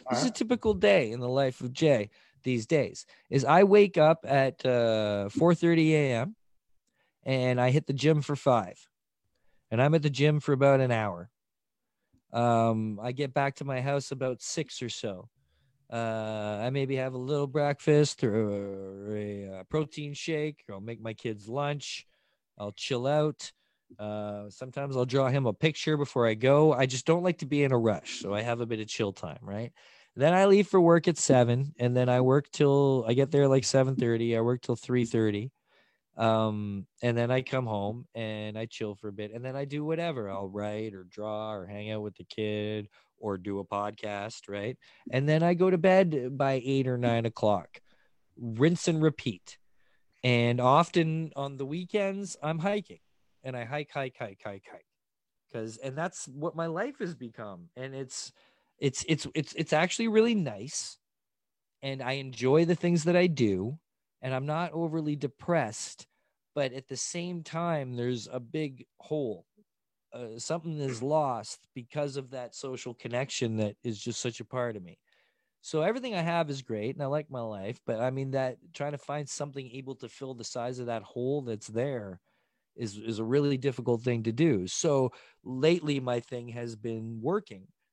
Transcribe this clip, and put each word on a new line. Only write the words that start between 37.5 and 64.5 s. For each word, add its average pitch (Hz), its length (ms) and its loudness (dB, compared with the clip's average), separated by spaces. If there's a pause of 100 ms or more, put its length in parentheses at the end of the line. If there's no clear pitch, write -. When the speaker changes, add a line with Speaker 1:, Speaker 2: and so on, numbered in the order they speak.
Speaker 1:
home 110 480 -4
and 107 440 -8
I 113 80 -6
chill 104 300 -8
for 107 120 -14
a 101 60 -10
bit, 104 200 -10
and 120 100 -12
then 131 120 -10
I 139 100 -6
do 147 180 -8
whatever. 156 460 -4
I'll 98 200 -8
write 107 440 -6
or 95 120 -16
draw 107 480 -8
or 95 120 -10
hang 104 240 -10
out 107 120 -6
with 104 160 -10
the - 80 -18
kid 107 640 -4 (300)
or 101 200 -4
do 98 220 -6
a 92 60 -8
podcast, 104 840 -6
right? 101 280 -6 (340)
And 135 160 0
then 156 140 4
I 175 120 4
go 180 160 4
to 180 80 4
bed 160 600 4
by 135 280 0
eight 135 220 2
or 127 100 0
nine 117 280 2
o'clock. 104 540 0 (580)
Rinse 120 520 0
and 160 120 2
repeat. - 560 -2 (640)
And 120 360 2
often 160 760 2
on 139 220 -6
the 139 80 -6
weekends, 196 800 -4
I'm 156 160 -4
hiking, 202 400 -4 (440)
and 127 120 -8
I 120 80 -8
hike, 143 280 -8
hike, 131 280 -8
hike, 101 240 -12
hike, 101 260 -12
hike. - 160 -20 (640)
'Cause, 113 260 -10
and 135 200 -10
that's 175 300 -8
what 147 300 -8
my 165 100 -4
life 202 320 -6
has 170 160 -8
become. 107 640 -14
And 135 180 -12
it's, - 360 -12 (480)
it's, - 280 -2
it's, 156 260 0
it's, 156 200 -4
it's 156 200 -2
actually 180 360 2
really 220 260 4
nice. 127 600 -6 (840)
And 135 220 -8
I 127 100 -2
enjoy 135 520 4
the 170 100 2
things 170 300 2
that 175 100 4
I 180 120 6
do, 117 520 0 (420)
and 131 140 -6
I'm 131 100 -4
not 156 280 -4